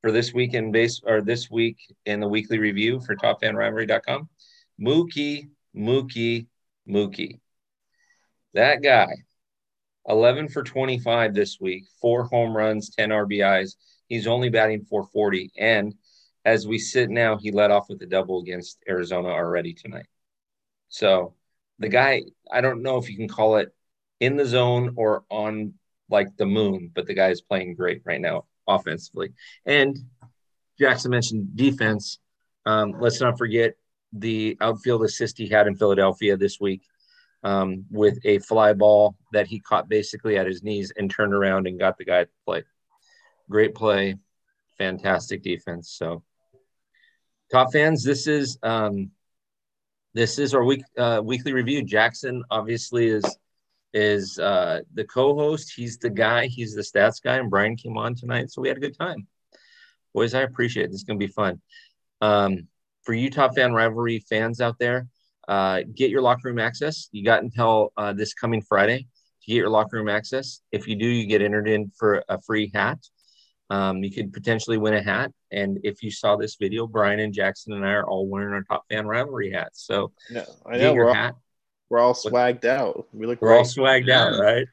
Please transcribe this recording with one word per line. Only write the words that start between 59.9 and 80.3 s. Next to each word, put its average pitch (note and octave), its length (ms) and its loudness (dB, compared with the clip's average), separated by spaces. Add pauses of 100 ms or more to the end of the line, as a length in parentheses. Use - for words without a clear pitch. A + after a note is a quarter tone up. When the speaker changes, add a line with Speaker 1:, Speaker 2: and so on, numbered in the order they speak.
Speaker 1:
Boys, A2+ 200 0
I C3 100 0
appreciate B2 420 -2
it. - 60 -8
This G2 80 -10
is - 40 -16
gonna G#2+ 160 -6
be G2 80 -2
fun. G2 340 -4 (600)
Um, G2+ 480 2 (340)
for A#2 100 -4
you B2 160 -2
Top C3 260 2
Fan B2+ 180 2
Rivalry A2+ 460 0
fans A#2 420 -2
out A#2 180 -2
there, B2 280 -2 (420)
uh, F#2+ 320 0 (120)
get C3 160 2
your C3 120 0
locker B2 260 2
room A#2+ 120 -4
access. B2 520 -4
You G#2 140 -8
got A2+ 180 4
until, A2+ 540 2
uh, G#2 160 -4
this G#2 200 -6
coming A#2 280 -2
Friday A2 460 0 (360)
to - 40 -20
get A2 100 -2
your G2+ 120 2
locker G#2+ 280 0
room G#2+ 100 -4
access. A2 540 -6 (100)
If G2+ 160 -6
you A2+ 80 -4
do, A2 120 -2
you A#2 180 0
get G#2 160 2
entered G#2 260 0
in G#2+ 300 0
for G#2 320 2
a F#2 120 -4
free G#2+ 320 -2
hat. G#2 260 -2 (720)
Um, F#2+ 340 -2
you G2 80 -6
could G2 220 -8
potentially A2+ 440 -2
win G#2+ 160 0
a G#2 80 0
hat. G#2 300 -2 (180)
And G2 340 -4
if G2+ 200 -4
you G#2+ 80 -6
saw G#2 240 0
this G#2 240 -6
video, G#2+ 280 -2
Brian G#2+ 340 0
and G#2+ 120 -4
Jackson G2 380 -4
and G2 140 -6
I G2 60 0
are G#2 140 0
all G2 220 -2
wearing G2+ 260 -6
our G2 100 -6
Top - 260 -6
Fan G#2+ 180 -4
Rivalry A#2+ 420 -4
hats. - 360 -10
So G2+ 260 -2 (180)
Speaker 2:
No, A#2 140 -8 (220)